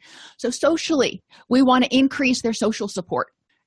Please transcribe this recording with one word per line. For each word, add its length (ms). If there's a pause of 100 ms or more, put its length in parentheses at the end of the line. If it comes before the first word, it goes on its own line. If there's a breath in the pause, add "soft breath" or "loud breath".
(380 loud breath)
So 120
socially, 720 (240 soft breath)
we 140
wanna 300
increase 500
their 100
social 380
support, 380 (400)